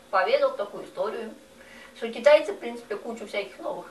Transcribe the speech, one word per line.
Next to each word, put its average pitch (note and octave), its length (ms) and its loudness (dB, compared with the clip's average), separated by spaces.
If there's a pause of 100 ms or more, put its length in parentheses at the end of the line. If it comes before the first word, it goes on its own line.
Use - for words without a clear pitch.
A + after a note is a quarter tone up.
(100)
поведал G#3+ 460 4
такую - 280 -8
историю, A3 480 -6 (640)
что A3+ 120 -6
китайцы, D4 440 6
в - 60 -10
принципе, A#3 380 -8
кучу A3 300 -10
всяких G3+ 320 -8
новых F3 320 -8